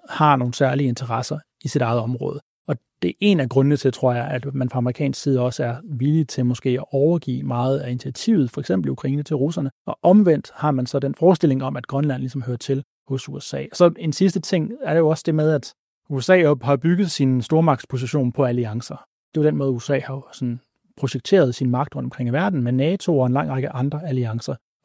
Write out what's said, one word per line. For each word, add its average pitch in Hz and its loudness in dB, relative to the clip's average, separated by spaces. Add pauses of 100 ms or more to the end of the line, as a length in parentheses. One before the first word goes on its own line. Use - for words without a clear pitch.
har 147 4
nogle 123 0
særlige 139 0
interesser 120 -4 (240)
i - -4
sit 135 0
eget 117 0
område. 117 -4 (280)
Og 147 -2 (260)
det 180 0
er - -4
en 202 4
af 127 0
grundene 135 4
til, 131 2
tror 123 0
jeg, 120 -2
at 131 -6
man 127 -2
fra 131 -6
amerikansk 123 -2
side 131 2
også 127 -2
er 120 -4
villig 147 0
til - -2
måske 123 0
at 127 -2
overgive 139 0
meget 131 0
af 120 -8
initiativet, 131 0
for - -8
eksempel - -2
i - -2
Ukraine, 139 -4
til 156 -4
russerne. 139 -2 (180)
Og - -8
omvendt 180 6
har 151 0
man 131 0
så 139 -2
den 139 -4
forestilling 156 4
om, 131 -6
at 127 -12
Grønland 135 -2
ligesom 131 -6
hører 120 -6
til 135 -4 (240)
hos 135 -6
U 143 -10
S - -14
A. 139 -6
Så 175 6
en 160 -2
sidste 185 2
ting 165 -2 (120)
er 165 0
jo 165 4
også 156 0
det 160 0
med, 156 2
at 143 -2 (360)
U 139 -4
S 123 -4
A 185 8
jo 151 6
har 139 2
bygget 170 2
sin 131 2
stormagtsposition 135 0
på 139 0
alliancer. 120 -4 (280)
Det 160 -2
er 147 2
jo 151 4
den 151 0
måde, 139 0
U 120 -2
S - -12
A 139 0
har 135 -10
sådan 120 -6 (380)
projekteret 139 2
sin 131 0
magt 131 -2
rundt 131 -6
omkring 123 -4
i - -2
verden 160 0
med 120 0
nato 151 0
og 127 4
en 123 2
lang 147 0
række 131 -4
andre 147 -4
alliancer. 120 -4 (300)